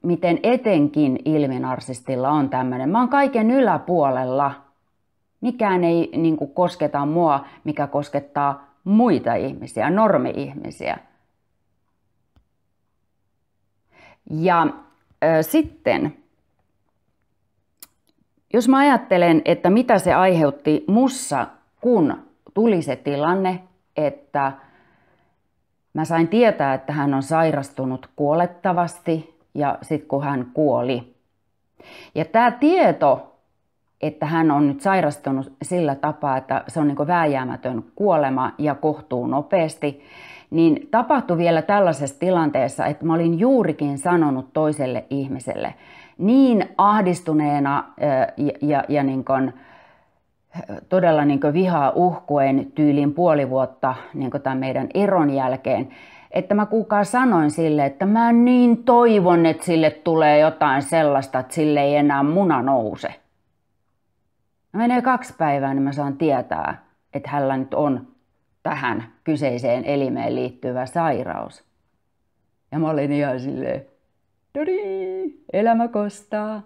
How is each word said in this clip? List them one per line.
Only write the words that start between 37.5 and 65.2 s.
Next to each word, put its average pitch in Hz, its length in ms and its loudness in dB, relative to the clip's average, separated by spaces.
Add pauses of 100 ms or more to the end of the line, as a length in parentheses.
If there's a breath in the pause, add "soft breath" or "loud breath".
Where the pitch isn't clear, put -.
kuolema 143 640 0
ja 147 160 -2
kohtuu 127 520 -6
nopeasti, 147 760 -4 (460 loud breath)
niin 160 400 2
tapahtui 233 480 0
vielä 165 240 2
tällaisessa 160 560 0
tilanteessa, 147 680 0
että 147 200 -6
mä 165 80 2
olin 170 240 0
juurikin 165 600 0
sanonut 147 540 0
toiselle 151 580 -2
ihmiselle 135 640 -6 (440 loud breath)
niin 233 460 4 (140)
ahdistuneena, 156 1080 2 (180)
ö, 135 340 0
ja, 143 160 -2 (100)
ja, 147 260 0
ja 143 140 0
niinkun, 131 500 -2 (1160 soft breath)
ö, 101 180 -12
todella 165 360 2
niinkun 143 280 0
vihaa 170 420 0
uhkuen 139 800 0
tyyliin 147 400 2
puoli 151 360 2
vuotta 131 440 -2 (200 loud breath)
niinkun 135 260 -6
tän 131 180 -4
meidän 131 360 -4
eron 185 360 2
jälkeen, 131 580 -2 (420 loud breath)
että - 240 -2
mä 208 120 2
kuulkaa 208 380 0
sanoin 202 460 2
sille, 151 360 0
että 139 200 -4
mä 226 260 4
niin 240 520 4
toivon, 208 600 6
että 160 180 0
sille 160 260 2
tulee 151 480 2
jotain 151 440 2
sellaista, 139 560 0
että - 160 -8
sille 151 260 2
ei 143 160 2
enää 143 260 2
muna 156 400 2
nouse. 117 520 -2 (1600)
Menee 240 300 0
kaksi 247 360 -2